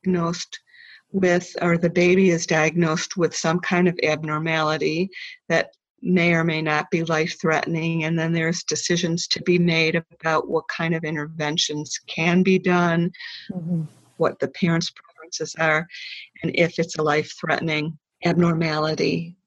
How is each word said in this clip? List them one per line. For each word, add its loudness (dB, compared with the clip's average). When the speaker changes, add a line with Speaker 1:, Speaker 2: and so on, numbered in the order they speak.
Speaker 1:
diagnosed -2
with, 0
or 2
the 2
baby 4
is 2
diagnosed 0
with 0
some 0
kind 2
of 0
abnormality 0
that 0
may 4
or 2
may 0
not 0
be 0
life-threatening. 0
And 0
then 0
there's -2
decisions -2
to -2
be 4
made 2
about 0
what -2
kind -2
of -4
interventions -4
can 2
be 4
done, 2
Speaker 2:
Mm-hmm. -4
Speaker 1:
what 0
the -2
parents' 0
preferences -12
are, 0
and -2
if 2
it's -2
a -2
life-threatening -2
abnormality. 0